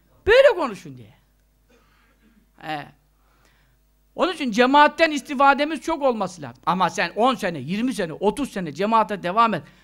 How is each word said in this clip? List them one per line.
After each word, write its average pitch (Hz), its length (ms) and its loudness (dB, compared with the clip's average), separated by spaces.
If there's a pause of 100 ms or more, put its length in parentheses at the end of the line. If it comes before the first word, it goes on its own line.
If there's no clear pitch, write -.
(280)
Böyle 523 280 8
konuşun 196 420 -8
diye. 104 160 -20 (1400)
He. 147 300 -12 (1300)
Onun 330 180 -2
için 285 180 -6
cemaatten 294 600 4
istifademiz 285 680 0
çok 320 200 -6
olması 208 400 -2
lazım. 120 240 -16
Ama 170 240 2
sen 175 260 -4
on 240 200 2
sene, 170 240 -6
yirmi 208 340 -4
sene, 180 200 -6
otuz 208 380 -4
sene 170 220 -8
cemaate 202 500 0
devam 214 300 0
et. 147 100 -6 (200)